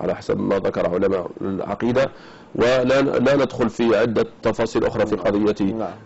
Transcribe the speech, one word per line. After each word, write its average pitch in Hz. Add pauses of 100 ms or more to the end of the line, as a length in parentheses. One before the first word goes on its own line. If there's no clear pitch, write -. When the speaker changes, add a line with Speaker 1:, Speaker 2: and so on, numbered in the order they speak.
Speaker 1:
على 87
حسب 101
ما 98
ذكر 92
علماء 95 (120)
العقيدة، 113 (460)
ولا، 127
لا 135
ندخل 123
في 113
عدة 113 (180)
تفاصيل 113
أخرى 113
في 107
قضية، 104
Speaker 2:
نعم. 107 (160)